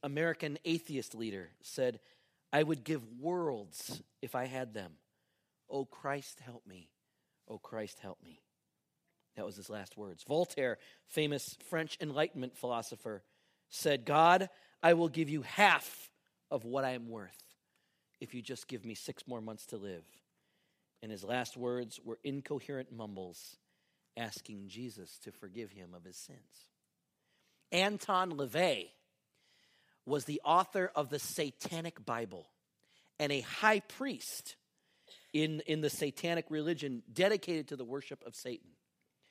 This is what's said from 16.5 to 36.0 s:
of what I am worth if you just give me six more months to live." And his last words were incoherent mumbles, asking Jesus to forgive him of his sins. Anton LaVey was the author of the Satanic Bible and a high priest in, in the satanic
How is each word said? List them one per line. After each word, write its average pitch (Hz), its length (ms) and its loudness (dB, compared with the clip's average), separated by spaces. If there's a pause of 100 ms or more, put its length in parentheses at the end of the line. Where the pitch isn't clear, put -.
of 127 140 0
what 131 200 0
I 131 60 2
am 117 180 -6
worth 104 460 -14 (640)
if 120 160 -10
you 120 80 -8
just 123 240 -10
give 110 180 -8
me 113 80 -6
six - 320 -10
more 120 160 -6
months 110 260 -10
to 120 100 -8
live." 95 280 -8 (960)
And 110 100 -10
his 98 120 -10
last 117 340 -2
words 123 420 -4
were 117 240 -10
incoherent 139 680 -6
mumbles, 98 640 -10 (580)
asking 107 540 -8
Jesus 107 500 -12
to - 120 -14
forgive 101 400 -12
him 90 220 -16
of 87 100 -16
his 90 140 -18
sins. - 520 -20 (1000)
Anton 185 640 2
LaVey 135 540 2 (1120)
was 135 200 0
the 147 180 -4
author 180 520 6
of 143 140 2
the 143 100 -2
Satanic 165 840 -4
Bible 113 440 -4 (720)
and 147 120 2
a 139 100 2
high 214 400 4
priest - 760 -8 (760)
in, 156 280 2
in 156 200 0
the 151 80 4
satanic 160 600 0